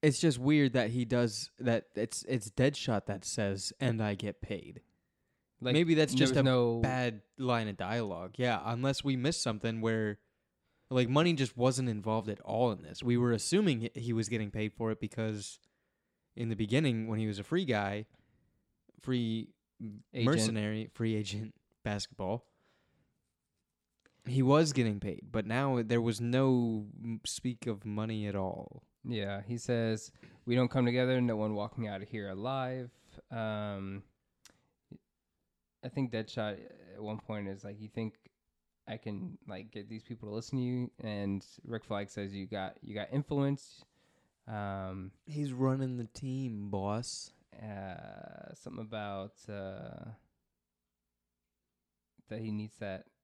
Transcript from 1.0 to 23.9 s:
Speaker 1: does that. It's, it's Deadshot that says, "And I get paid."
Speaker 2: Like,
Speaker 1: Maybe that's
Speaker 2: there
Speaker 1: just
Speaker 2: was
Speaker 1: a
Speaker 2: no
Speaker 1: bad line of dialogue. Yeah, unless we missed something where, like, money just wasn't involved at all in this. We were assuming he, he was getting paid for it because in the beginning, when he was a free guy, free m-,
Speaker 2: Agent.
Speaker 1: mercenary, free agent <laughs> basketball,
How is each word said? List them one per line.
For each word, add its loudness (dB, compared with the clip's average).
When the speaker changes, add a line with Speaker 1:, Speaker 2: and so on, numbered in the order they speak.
Speaker 1:
does 2
that. 2
It's, -2
it's -2
Deadshot 2
that -6
says, -2
"And 2
I 2
get -6
paid." -8
Speaker 2:
Like, 0
Speaker 1:
Maybe 6
that's 4
Speaker 2:
there 2
Speaker 1:
just 6
Speaker 2:
was 4
Speaker 1:
a 6
Speaker 2:
no 4
Speaker 1:
bad 0
line 2
of -6
dialogue. -4
Yeah, 2
unless 0
we 2
missed 0
something -2
where, 2
like, 4
money 6
just 0
wasn't 4
involved 0
at -6
all 2
in -6
this. -14
We 4
were 6
assuming 4
he, -4
he -2
was 0
getting -2
paid -2
for -2
it -4
because -4
in -2
the -2
beginning, 2
when 0
he 0
was -2
a -6
free 0
guy, 0
free 0
m-, -10
Speaker 2:
Agent. 2
Speaker 1:
mercenary, 2
free 0
agent -4
<laughs> -20
basketball, -4